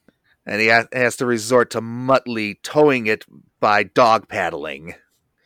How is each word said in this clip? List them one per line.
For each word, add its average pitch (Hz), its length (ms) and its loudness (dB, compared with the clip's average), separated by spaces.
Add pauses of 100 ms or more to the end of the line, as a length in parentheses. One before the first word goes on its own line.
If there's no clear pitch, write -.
(480)
And 104 120 -4
he 113 80 2
ha-, 113 240 4
has 123 240 -2
to 131 100 -4
resort 120 440 0
to 117 100 -6
Muttley 117 800 -4
towing 139 460 2
it 110 160 -2 (340)
by 104 240 2
dog 113 460 2
paddling. 80 680 -8 (520)